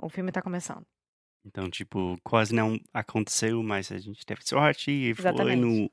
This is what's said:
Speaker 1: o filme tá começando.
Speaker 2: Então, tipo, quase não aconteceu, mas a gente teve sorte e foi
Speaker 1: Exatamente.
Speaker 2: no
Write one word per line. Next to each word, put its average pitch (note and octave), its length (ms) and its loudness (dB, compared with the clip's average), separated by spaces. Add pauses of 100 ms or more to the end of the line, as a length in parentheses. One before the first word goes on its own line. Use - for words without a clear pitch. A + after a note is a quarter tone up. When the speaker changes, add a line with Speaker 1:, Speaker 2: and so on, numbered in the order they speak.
Speaker 1:
o E3 80 -8
filme F#3 220 -4
tá F#3 100 -2
começando. F3 440 -8 (600)
Speaker 2:
Então, F#2+ 240 -6
tipo, F2+ 540 -4
quase A2 300 4
não A2 240 2 (160)
aconteceu, A2+ 720 0
mas G2+ 280 -4
a G2+ 80 -6
gente G2+ 260 -14
teve - 200 -8
sorte D3 460 2
e C3 240 0
foi F3+ 140 0
Speaker 1:
Exatamente. B2 320 2
Speaker 2:
no A2+ 320 2